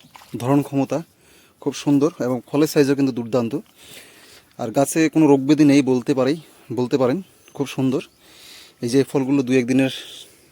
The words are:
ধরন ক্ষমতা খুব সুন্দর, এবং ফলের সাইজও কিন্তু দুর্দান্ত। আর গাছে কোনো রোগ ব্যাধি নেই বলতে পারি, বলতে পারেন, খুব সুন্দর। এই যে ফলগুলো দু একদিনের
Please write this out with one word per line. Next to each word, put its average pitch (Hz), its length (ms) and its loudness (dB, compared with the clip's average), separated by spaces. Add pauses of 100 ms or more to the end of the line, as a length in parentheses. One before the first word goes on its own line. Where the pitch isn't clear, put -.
(360)
ধরন 135 260 0
ক্ষমতা 139 400 -4 (580)
খুব 131 140 -6
সুন্দর, 143 360 2 (100)
এবং 123 260 -4
ফলের 147 200 0
সাইজও 143 280 0
কিন্তু 135 180 0
দুর্দান্ত। 117 460 -4 (1000)
আর 120 120 -8
গাছে 147 380 0
কোনো 156 180 4
রোগ 139 140 6
ব্যাধি 147 240 4
নেই 139 180 6
বলতে 127 320 0
পারি, 131 200 0 (380)
বলতে 123 260 -2
পারেন, 135 240 0 (320)
খুব 135 120 -6
সুন্দর। 131 360 -4 (800)
এই 120 60 -4
যে 131 160 2
ফলগুলো 139 380 -2
দু 123 100 -2
একদিনের 131 380 0 (600)